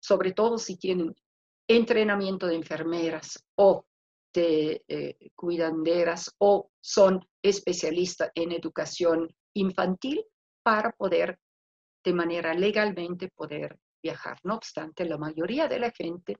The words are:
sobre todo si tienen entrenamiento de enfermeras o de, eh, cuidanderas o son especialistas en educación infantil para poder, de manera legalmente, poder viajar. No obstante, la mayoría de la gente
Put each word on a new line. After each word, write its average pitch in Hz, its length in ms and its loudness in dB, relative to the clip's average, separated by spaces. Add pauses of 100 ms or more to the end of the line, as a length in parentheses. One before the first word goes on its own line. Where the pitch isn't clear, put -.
sobre 185 320 2
todo 226 260 2
si 190 180 -8
tienen 180 360 -2 (540)
entrenamiento 208 800 2
de 170 80 2
enfermeras 160 920 -4 (120)
o 196 280 6 (480)
de, 156 540 0
eh, 147 480 -8
cuidanderas 165 1040 0
o 202 400 4
son 190 480 2 (160)
especialistas 175 920 -2
en 170 180 -4
educación 165 840 -2 (200)
infantil 190 680 0 (400)
para 220 300 2
poder, 175 480 -2 (640)
de 185 80 0
manera 170 400 -2
legalmente, 185 760 -2
poder 151 480 -10 (240)
viajar. - 400 -8
No 196 140 -4
obstante, 160 500 -8
la 156 100 -4
mayoría 165 520 -2
de 247 100 -2
la 240 120 -2
gente 175 500 -8